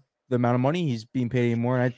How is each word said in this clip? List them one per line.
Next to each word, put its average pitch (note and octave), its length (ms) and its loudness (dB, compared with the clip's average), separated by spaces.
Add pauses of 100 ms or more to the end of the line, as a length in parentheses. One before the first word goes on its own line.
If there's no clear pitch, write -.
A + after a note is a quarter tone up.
(280)
the B2 80 0
amount A#2+ 180 2
of B2 60 2
money D#3 280 0
he's A2+ 160 -4
being B2 240 -4
paid A#2+ 240 0
anymore? A#2+ 260 0
And B2 140 0
I, - 60 -16